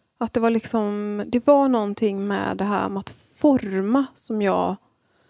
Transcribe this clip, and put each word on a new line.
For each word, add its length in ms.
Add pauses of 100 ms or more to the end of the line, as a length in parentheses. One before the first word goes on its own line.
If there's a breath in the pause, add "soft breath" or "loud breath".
(180)
Att 160
det 60
var 100
liksom, 800
det 200
var 200
någonting 600
med 300
det 60
här 260
med 100
att 100 (280)
forma 760
som 280
jag, 340 (540)